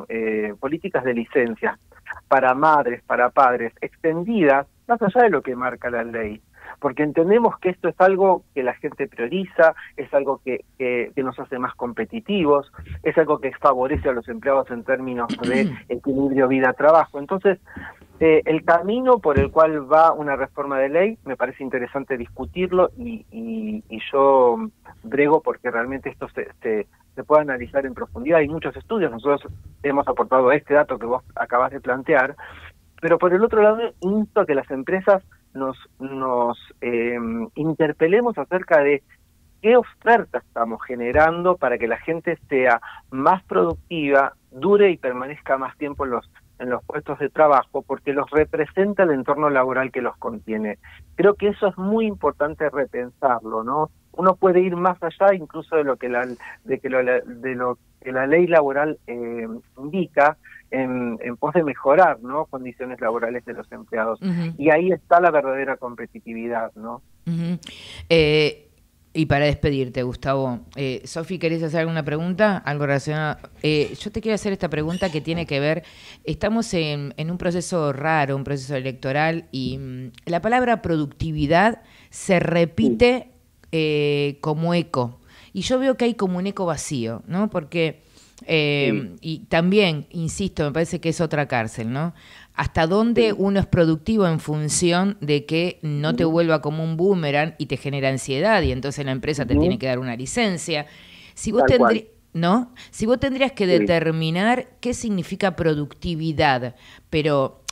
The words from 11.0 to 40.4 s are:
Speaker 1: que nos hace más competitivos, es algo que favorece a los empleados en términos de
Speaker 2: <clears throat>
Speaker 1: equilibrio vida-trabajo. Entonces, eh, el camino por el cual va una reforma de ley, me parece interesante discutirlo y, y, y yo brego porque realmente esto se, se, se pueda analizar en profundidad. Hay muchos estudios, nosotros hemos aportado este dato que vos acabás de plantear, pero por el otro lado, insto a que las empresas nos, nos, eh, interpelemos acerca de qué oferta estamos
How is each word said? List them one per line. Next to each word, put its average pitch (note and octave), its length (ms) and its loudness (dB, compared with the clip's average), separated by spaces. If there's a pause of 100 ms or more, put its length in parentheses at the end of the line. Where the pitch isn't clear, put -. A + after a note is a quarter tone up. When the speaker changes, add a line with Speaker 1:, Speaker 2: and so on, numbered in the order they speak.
Speaker 1:
que C#3 80 -2
nos B2+ 160 -6
hace C3 200 -10
más B2+ 160 -6
competitivos, C#3+ 960 -2 (320)
es D3+ 140 0
algo D3+ 240 2
que C3 120 -4
favorece C3+ 580 0
a - 20 0
los A#2+ 160 -6
empleados B2+ 420 0
en A#2 140 -8
términos C3 440 -4 (200)
de B2 240 0 (100)
Speaker 2:
<clears throat> - 60 -20
Speaker 1:
equilibrio C3+ 580 0
vida-trabajo. C#3+ 720 4
Entonces, F#3 400 0 (600)
eh, D#3+ 240 6
el D#3+ 200 0
camino A3 540 4
por D3 200 2
el C#3 120 2
cual D#3 420 2
va D#3+ 200 8
una C#3+ 240 -2
reforma C#3 420 -4
de C3+ 100 2
ley, F#3+ 360 2
me C3+ 120 -6
parece B2 280 -4
interesante C3 520 -4
discutirlo F3+ 800 -2
y, A#3+ 340 -10
y, A3 580 -8
y - 100 -12 (140)
yo C3 440 6 (460)
brego D3 400 2
porque - 280 -4
realmente B2+ 400 -6
esto A#2+ 240 -12
se, - 140 -8 (140)
se, G#2+ 240 -2 (280)
se B2+ 100 -12
pueda D3+ 180 4
analizar C3+ 440 -4
en B2+ 80 -8
profundidad. C#3 440 -2
Hay D3 100 2
muchos D#3 280 -8
estudios, E3+ 360 -2
nosotros C#3 300 -2 (400)
hemos C#3 260 0
aportado B2+ 440 2
este C#3+ 220 0
dato C#3+ 240 2
que A#2 80 -8
vos B2 160 -4 (140)
acabás B2 360 -2
de C#3 80 -10
plantear, B2+ 560 0 (640)
pero E3 180 2
por F3 160 4
el G3 100 4
otro A3 180 4
lado, G#3+ 160 6 (220)
insto G#3 400 0
a F#3 60 2
que D3 80 0
las C3 160 -2
empresas F#3+ 520 2 (300)
nos, C3 240 -6 (240)
nos, B2+ 560 -2 (240)
eh, A#2+ 360 -4 (380)
interpelemos D#3+ 840 0
acerca F3 440 0
de C#3+ 200 2 (600)
qué A3+ 140 6
oferta A3+ 640 2
estamos A#2 480 -4